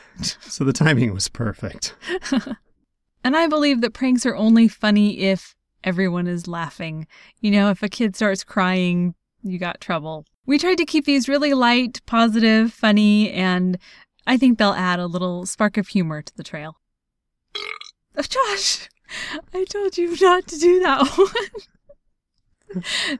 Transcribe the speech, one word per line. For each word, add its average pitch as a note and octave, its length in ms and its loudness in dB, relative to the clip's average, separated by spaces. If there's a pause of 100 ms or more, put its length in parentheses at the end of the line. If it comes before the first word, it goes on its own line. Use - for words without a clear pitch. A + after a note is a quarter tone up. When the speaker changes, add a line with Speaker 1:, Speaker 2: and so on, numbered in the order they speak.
Speaker 1:
<laughs> - 120 -16
Speaker 2:
So - 420 -8
the C3+ 100 2
timing B2 400 2
was F#2+ 140 -6
perfect. - 680 -10 (360)
Speaker 1:
<laughs> C#4 40 0 (880)
And B3+ 120 0
I E4 120 2
believe D4 340 2
that A#3 120 -2
pranks B3+ 340 0
are - 80 -2
only A3+ 320 6
funny G#3 540 2
if F#3+ 340 -2 (280)
everyone F3+ 440 -2
is F3 200 -6
laughing. E3 600 -10 (340)
You G#3+ 80 0
know, G3+ 220 4
if F#3 100 -4
a G#3 80 -2
kid G#3+ 260 -2
starts G3+ 280 -2
crying, F3+ 720 0 (260)
you F#3 160 -8
got F3 240 -8
trouble. D#3 440 -8 (200)
We C#4+ 140 2
tried F4+ 180 0
to E4+ 80 0
keep D4 200 -2
these C#4 220 2
really C#4+ 280 2
light, B3 500 0
positive, A3+ 640 4
funny, G#3 600 4
and F3+ 480 0 (480)
I B3+ 100 4
think B3 220 4
they'll G3+ 140 2
add F3+ 260 -2
a F3+ 80 -4
little F3+ 400 -6
spark - 300 -2
of G3+ 100 -2
humor D#3 340 -2
to - 160 -20
the E3 60 -12
trail. D#3 360 -14 (1400)
Oh, D4+ 60 -6
Josh, G#4 680 -4 (640)
I F#4+ 100 -2
told G4+ 340 -6
you E4+ 240 -2
not F4+ 260 4
to D#4+ 120 -12
do F4 220 6
that C4+ 260 2
<laughs> - 100 -8 (1600)
one. F3+ 80 -6 (360)